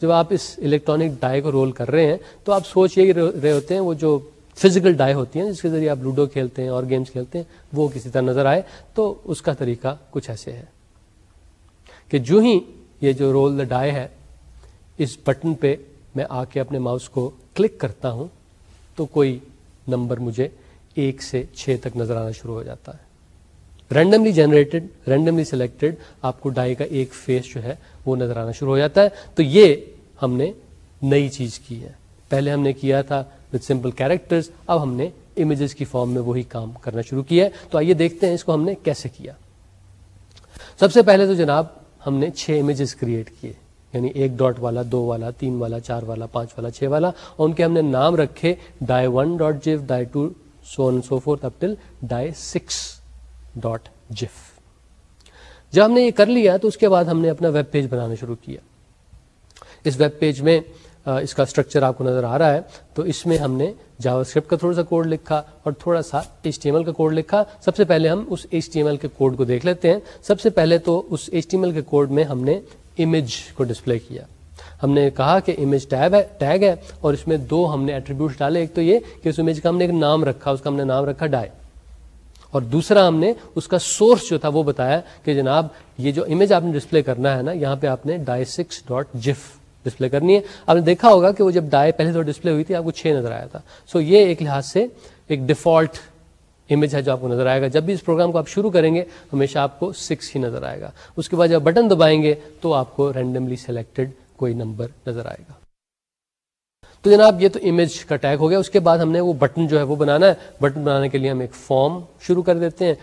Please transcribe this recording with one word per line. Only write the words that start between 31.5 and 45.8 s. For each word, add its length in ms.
کی 240
ہے، 80
پہلے 220
ہم 100
نے 120
کیا 280
تھا 220
with 200
simple 160
characters، 480
اب 160
ہم 100
نے 160
امیجز 380
کی 100
فارم 260
میں 100
وہی 220
کام 280
کرنا 200
شروع 220
کیا 220
ہے۔ 40
تو 80
آئیے 160
دیکھتے 340
ہیں 60
اس 100
کو 100
ہم 100
نے 200
کیسے 260
کیا۔ 240
سب 140
سے 80
پہلے 240
تو 80
جناب 320
ہم 80
نے 160
چھ 300
امیجز 340
کریئیٹ 340
کیے، 120
یعنی 220
ایک 160
ڈاٹ 280
والا، 220
دو 120
والا، 260
تین 260
والا، 240
چار 240